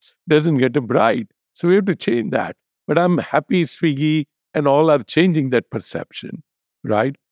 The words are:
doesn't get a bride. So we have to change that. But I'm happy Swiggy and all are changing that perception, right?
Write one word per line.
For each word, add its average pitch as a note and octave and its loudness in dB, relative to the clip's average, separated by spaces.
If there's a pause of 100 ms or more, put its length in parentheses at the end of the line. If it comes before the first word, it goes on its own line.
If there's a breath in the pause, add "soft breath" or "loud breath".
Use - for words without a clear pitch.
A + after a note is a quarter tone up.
(280)
doesn't D#3 2
get B2 0
a C#3+ 0
bride. A#2 0 (260)
So - -4
we F3+ 4
have G3 2
to F#3+ 0
change - -2
that. - -4 (320)
But D3+ 0
I'm F3 2
happy E3 -2
Swiggy D3+ -2 (280)
and D3+ 0
all D3 4
are C#3+ 2
changing D#3 0
that A#2+ -2
perception, - -10 (400)
right? A2+ -2 (160)